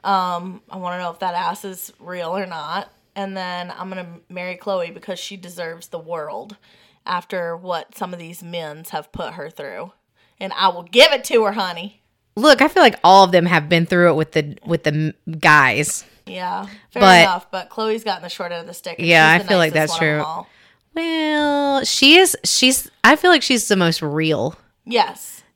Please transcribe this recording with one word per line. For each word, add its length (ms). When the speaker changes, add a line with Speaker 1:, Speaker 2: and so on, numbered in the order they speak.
Speaker 1:
Um, 640
I 80
wanna 220
know 140
if 80
that 160
ass 280
is 360
real 360
or 100
not. 460
And 220
then 420
I'm 100
gonna 300
marry 280
Khloe 360
because 280
she 160
deserves 520
the 120
world 560
after 500
what 400
some 160
of 60
these 240
men's 480
have 220
put 220
her 160
through. 420
And 120
I 160
will 140
give 300
it 140
to 180
her, 80
honey. 500
Speaker 2:
Look, 260
I 60
feel 160
like 220
all 180
of 80
them 160
have 220
been 180
through 240
it 40
with 180
the, 340
with 160
the 80
m-, 480
guys. 680
Speaker 1:
Yeah, 380
fair 120
Speaker 2:
But 200
Speaker 1:
enough. 280
But 180
Khloe's 340
gotten 200
the 80
short 200
end 120
of 40
the 60
stick. 260
And 80
Speaker 2:
Yeah, 280
Speaker 1:
she's 60
Speaker 2:
I 20
Speaker 1:
the 80
Speaker 2:
feel 80
like 160
Speaker 1:
nicest 180
Speaker 2:
that's 80
Speaker 1:
one 80
of 80
them 80
Speaker 2:
true. 20
Speaker 1:
all. 220
Speaker 2:
Well, 880
she 320
is, 180
she's, 460
I 120
feel 140
like 120
she's 260
the 80
most 240
real. 560
Speaker 1:
Yes. 560